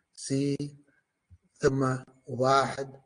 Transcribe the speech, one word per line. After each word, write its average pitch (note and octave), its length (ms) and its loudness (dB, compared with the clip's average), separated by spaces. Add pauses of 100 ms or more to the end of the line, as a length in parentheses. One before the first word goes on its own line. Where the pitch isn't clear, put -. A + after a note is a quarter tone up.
(160)
C، C#3 400 -2 (1000)
ثم C3+ 420 2 (300)
واحد، C3 800 0